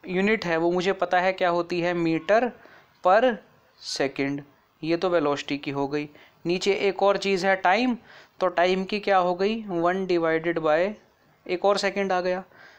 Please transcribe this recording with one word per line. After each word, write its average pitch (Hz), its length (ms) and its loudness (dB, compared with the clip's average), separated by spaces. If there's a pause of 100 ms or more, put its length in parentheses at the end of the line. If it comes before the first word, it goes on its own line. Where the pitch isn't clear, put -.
यूनिट 196 360 0
है 170 120 0
वो 170 160 2
मुझे 180 200 0
पता 180 280 0
है 190 120 2
क्या 185 160 0
होती 175 320 0
है, 175 140 0
मीटर 175 580 2 (540)
per 226 280 6 (640)
second। 139 440 -2 (440)
ये 165 120 0
तो 185 140 -2
वेलोसिटी 143 480 -2
की 143 120 -10
हो 139 180 -4
गई। 147 200 -6 (380)
नीचे 185 260 0
एक 196 300 -2
और 196 140 4
चीज़ 190 300 -2
है 190 100 2
टाइम, 214 400 2 (440)
तो 185 60 2
टाइम 180 380 0
की 202 160 -6
क्या 202 160 2
हो 180 180 2
गई? 214 280 -2
वन 185 440 -2
divided 165 520 0
by 160 340 2 (560)
एक 175 160 -4
और 202 140 2
सेकंड 190 340 -2
आ 180 80 0
गया, 180 240 -4 (340)